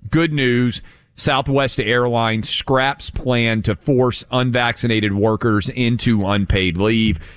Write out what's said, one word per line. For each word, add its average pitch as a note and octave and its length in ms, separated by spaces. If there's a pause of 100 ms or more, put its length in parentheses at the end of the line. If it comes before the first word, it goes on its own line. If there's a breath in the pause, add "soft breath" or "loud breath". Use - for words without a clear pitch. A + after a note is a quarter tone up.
(100)
"Good D#3+ 220
news, B2 500 (340 soft breath)
Southwest C3+ 640
Airlines A#2 680
scraps C3+ 640
plan A#2 520
to A2 140
force B2+ 540
unvaccinated A#2+ 840
workers G#2+ 560
into A#2 560
unpaid F#2+ 500
leave. G#2+ 420 (180 loud breath)